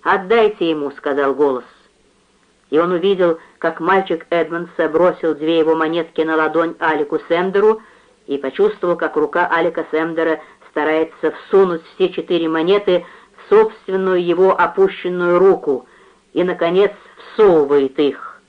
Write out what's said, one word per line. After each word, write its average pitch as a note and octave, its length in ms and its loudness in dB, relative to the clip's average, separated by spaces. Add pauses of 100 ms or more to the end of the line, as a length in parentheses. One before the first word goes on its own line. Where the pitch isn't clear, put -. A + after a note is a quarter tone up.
«Отдайте G3 680 0
ему», — D3 280 -4
сказал C#3 380 -2
голос. C3 280 0 (1040)
И D3 100 0
он F3 120 0
увидел, F3+ 480 0 (200)
как - 200 -4
мальчик F#3 520 -2
Эдмонса E3+ 580 -2
бросил E3 460 0
две D#3+ 240 0
его D#3+ 160 2
монетки D#3+ 460 -4
на D#3+ 140 -2
ладонь D#3+ 440 -2
Алику D3+ 400 -2 (100)
Сендеру G3 520 0 (440)
и C#3 120 -6
почувствовал, F3 600 -2
как E3 180 -4
рука D#3 320 0
Алика E3 440 -2
Сендера D#3+ 500 -2 (280)
старается D#3 600 -2
всунуть F3+ 520 0 (100)
все F3+ 160 0
четыре E3 400 -4
монеты F3 560 0 (320)
в - 120 -20
собственную F#3+ 760 2
его F3+ 340 2
опущенную F3+ 800 0
руку — D#3+ 480 2 (460)
и, F3 100 0
наконец, F3+ 480 0 (420)
всовывает C#3+ 680 4
их. - 500 -4